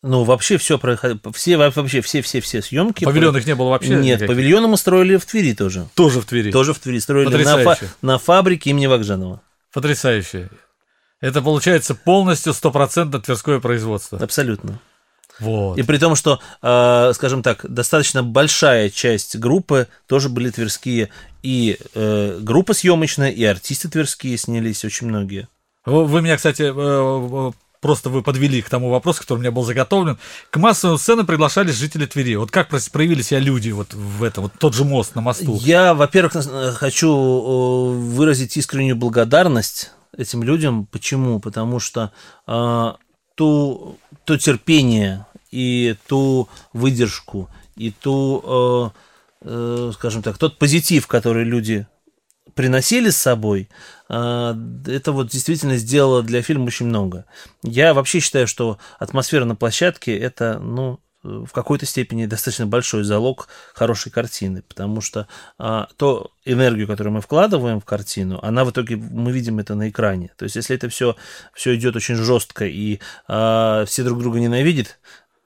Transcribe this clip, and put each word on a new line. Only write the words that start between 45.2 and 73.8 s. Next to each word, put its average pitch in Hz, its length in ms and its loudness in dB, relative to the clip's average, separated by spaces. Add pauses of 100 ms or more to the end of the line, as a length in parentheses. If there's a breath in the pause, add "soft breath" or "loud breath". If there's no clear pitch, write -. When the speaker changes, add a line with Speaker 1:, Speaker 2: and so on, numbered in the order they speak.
Speaker 1:
и 123 420 0 (140)
ту 135 400 2 (240 loud breath)
выдержку, 117 760 -2 (280 soft breath)
и 113 160 -6
ту, 135 520 -2
э, 123 460 0 (520 soft breath)
э, 120 520 -6
скажем 113 280 -6
так, 101 160 -6
тот 160 200 -2
позитив, 156 480 2
который 117 380 0
люди 110 420 -2 (680)
приносили 170 560 2
с - 80 0
собой, 107 500 0 (400 loud breath)
э, 120 460 -4 (320)
это 139 260 -4
вот 131 160 -2
действительно 139 480 -2
сделало 127 460 2
для 117 180 -2
фильма 131 260 -2
очень 120 200 -4
много. 98 400 -4 (360 loud breath)
Я 135 300 4
вообще 139 280 0
считаю, 131 260 0
что 113 320 -4 (200 loud breath)
атмосфера 135 460 -2
на 117 100 -2
площадке — 117 640 -2
это, 117 400 -4
ну, 123 400 -8 (240)
в 107 300 -14
какой-то 139 340 -4
степени 117 400 -6
достаточно 107 400 -6
большой 113 360 -2
залог 107 460 -2 (260 loud breath)
хорошей 117 380 -2
картины, 98 500 -6
потому 104 380 -8
что, 104 260 -8 (320 loud breath)
а, 110 380 -6
ту 135 340 0 (140)
энергию, 120 420 0
которую 104 280 -4
мы 107 60 -4
вкладываем 143 600 0
в - 40 -20
картину, 98 580 -6
она 117 220 0
в 123 60 -2
итоге, 117 260 -4
мы 117 360 -6
видим 117 260 -4
это 104 160 -6
на 107 140 -4
экране. 98 500 -4
То - 60 -10
есть, 98 100 -8
если 117 220 -6
это 123 120 -8
все, 120 280 -2 (360 loud breath)
все 127 220 -2
идет 117 220 -2
очень 117 180 -4
жестко 113 500 -2
и, 101 360 -6 (260 loud breath)
а, 110 600 0